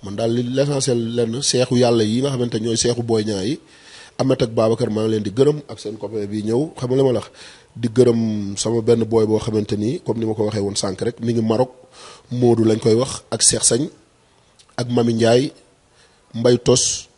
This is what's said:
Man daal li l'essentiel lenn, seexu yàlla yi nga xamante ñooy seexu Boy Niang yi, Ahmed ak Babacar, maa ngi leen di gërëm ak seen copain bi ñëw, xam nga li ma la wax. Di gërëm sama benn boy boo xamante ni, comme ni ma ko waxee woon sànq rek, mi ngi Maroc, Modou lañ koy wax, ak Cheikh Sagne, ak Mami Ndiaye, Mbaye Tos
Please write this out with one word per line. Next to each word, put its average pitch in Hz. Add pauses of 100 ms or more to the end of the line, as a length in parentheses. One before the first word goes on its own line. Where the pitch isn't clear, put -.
Man 98
daal 113
li 123
l'essentiel 127
lenn, 117
seexu 123
yàlla 120
yi 110
nga 139
xamante 120
ñooy 113
seexu 120
Boy 113
Niang 101
yi, 131 (580)
Ahmed 131
ak 113
Babacar, 113
maa 107
ngi 110
leen 107
di 101
gërëm 143
ak 107
seen 107
copain 104
bi 104
ñëw, 120
xam 123
nga 131
li 135
ma 131
la 107
wax. - (460)
Di 117
gërëm 117 (380)
sama 113
benn 117
boy 110
boo 107
xamante 107
ni, 120
comme 110
ni 113
ma 110
ko 107
waxee 104
woon 101
sànq 95
rek, 110
mi 117
ngi 113
Maroc, 110 (600)
Modou 120
lañ 110
koy 110
wax, -
ak 110
Cheikh -
Sagne, 135 (880)
ak 120
Mami 120
Ndiaye, 117 (840)
Mbaye 120
Tos - (100)